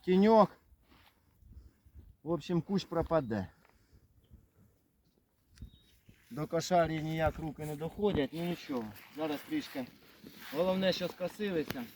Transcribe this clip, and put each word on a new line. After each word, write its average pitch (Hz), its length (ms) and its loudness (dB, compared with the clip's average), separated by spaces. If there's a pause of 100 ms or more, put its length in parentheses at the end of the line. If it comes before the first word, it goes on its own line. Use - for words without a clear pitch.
тіньок. 202 460 8 (1700)
В 151 80 -8
общем, 165 320 0
кущ 196 220 -2
пропаде. 139 640 0 (2750)
До 151 160 -6
кошарі 160 560 2
ніяк 160 360 0
руки 156 280 -6
не 151 100 -6
доходять, 160 560 0
ну 170 120 -4
нічого. 147 400 -4 (320)
Зараз 151 240 -4
трішки. 285 460 -6 (720)
Головне, 185 360 2
що 175 160 -2
скосилися. 180 760 -4 (120)